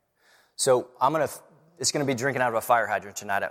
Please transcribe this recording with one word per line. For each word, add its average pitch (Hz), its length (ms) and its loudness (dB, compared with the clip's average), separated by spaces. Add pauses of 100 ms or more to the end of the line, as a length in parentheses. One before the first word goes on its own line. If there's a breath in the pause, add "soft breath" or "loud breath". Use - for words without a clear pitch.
(560 soft breath)
So 127 320 2 (120)
I'm 131 120 4
gonna, 151 160 0 (500)
it's 131 140 -2
gonna 147 140 -2
be 139 80 2
drinking 127 260 -2
out 127 80 2
of 113 60 -2
a 110 80 0
fire 117 240 2
hydrant 98 300 -6
tonight. 98 340 -4